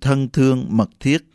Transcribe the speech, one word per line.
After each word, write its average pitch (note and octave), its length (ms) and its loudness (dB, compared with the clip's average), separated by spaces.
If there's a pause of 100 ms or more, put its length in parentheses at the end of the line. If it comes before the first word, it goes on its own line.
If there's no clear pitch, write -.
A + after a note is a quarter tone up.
thân C3+ 280 0
thương C3 400 0
mật G#2+ 220 0 (100)
thiết. D3+ 240 -2 (100)